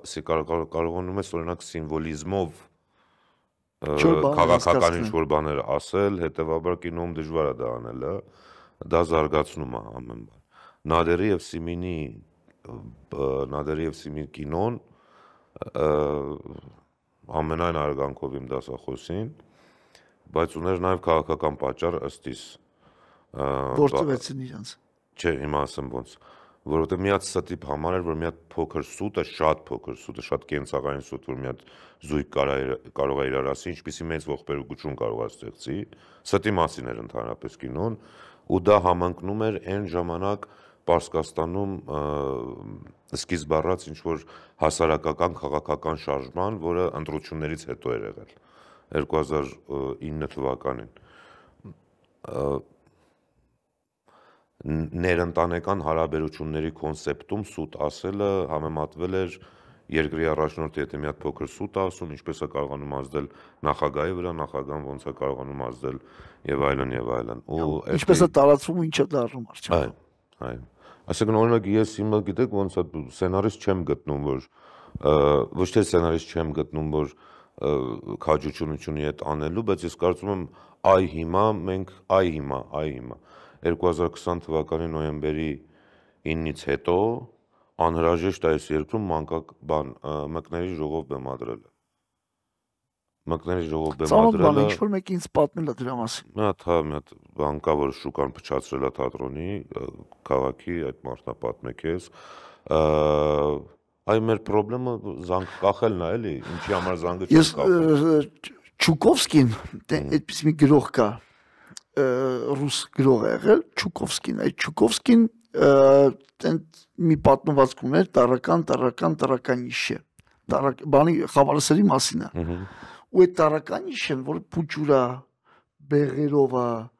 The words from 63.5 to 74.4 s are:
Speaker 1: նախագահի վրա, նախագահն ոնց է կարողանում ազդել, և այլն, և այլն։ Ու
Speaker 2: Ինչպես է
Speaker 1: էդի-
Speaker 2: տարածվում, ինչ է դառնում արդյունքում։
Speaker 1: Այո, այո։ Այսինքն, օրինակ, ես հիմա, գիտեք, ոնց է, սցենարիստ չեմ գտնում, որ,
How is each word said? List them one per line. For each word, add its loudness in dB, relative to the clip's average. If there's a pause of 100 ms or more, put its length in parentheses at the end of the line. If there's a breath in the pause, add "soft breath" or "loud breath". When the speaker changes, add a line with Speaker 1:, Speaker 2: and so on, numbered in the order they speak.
Speaker 1:
նախագահի -2
վրա, -6
նախագահն -6
ոնց -12
է -8
կարողանում -6
ազդել, -8 (420 soft breath)
և -2
այլն, 0
և -4
այլն։ -4
Ու -2 (180)
Speaker 2:
Ինչպես 2
է 8
Speaker 1:
էդի- -4
Speaker 2:
տարածվում, 6
ինչ -2
է 2
դառնում -4
արդյունքում։ -2
Speaker 1:
Այո, -2 (460)
այո։ -10 (380 soft breath)
Այսինքն, 2
օրինակ, 4
ես 4
հիմա, 0
գիտեք, 0
ոնց -2
է, 0 (220)
սցենարիստ -2
չեմ 2
գտնում, -4
որ, -2 (540 soft breath)